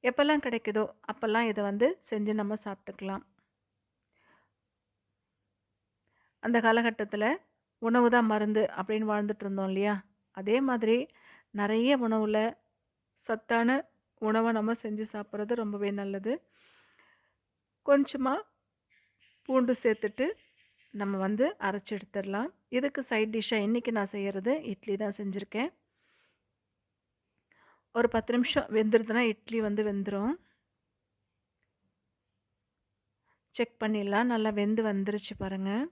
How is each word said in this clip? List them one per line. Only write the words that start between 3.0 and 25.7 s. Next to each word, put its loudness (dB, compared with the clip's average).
அந்த 2
காலகட்டத்துல 2
"உணவு 4
தான் 6
மருந்து" 2
அப்படின்னு -2
வாழ்ந்துட்டு -2
இருந்தோம் -2
இல்லையா? 0
அதே 0
மாதிரி 2
நிறைய 2
உணவுல 2
சத்தான 0
உணவை 2
நம்ம 0
செஞ்சு -6
சாப்பிட்றது -6
ரொம்பவே -2
நல்லது. -4
கொஞ்சமா 2
பூண்டு 4
சேர்த்துட்டு 0
நம்ம -4
வந்து 2
அரைச்சு -4
எடுத்துடலாம். -6
இதுக்கு -2
சைட் -2
டிஷ்ஷா -2
இன்னைக்கு 0
நான் -2
செய்யறது -4
இட்லி -6
தான் -4
செஞ்சிருக்கேன். -4